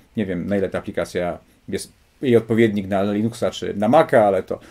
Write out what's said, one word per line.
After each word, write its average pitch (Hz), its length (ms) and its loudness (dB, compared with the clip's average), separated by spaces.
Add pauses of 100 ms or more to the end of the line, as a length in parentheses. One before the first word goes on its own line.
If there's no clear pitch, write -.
(160)
nie 107 100 -2
wiem, 87 200 -6
na 101 100 -2
ile 95 120 -2
ta 90 100 -6
aplikacja 87 600 -6 (300)
jest, - 240 -8 (300)
jej 123 140 4
odpowiednik 110 520 2
na 98 140 0
Linuxa 104 480 -2
czy 90 240 -8
na 104 140 0
Maca, 127 360 4
ale 95 180 2
to, - 180 -10 (100)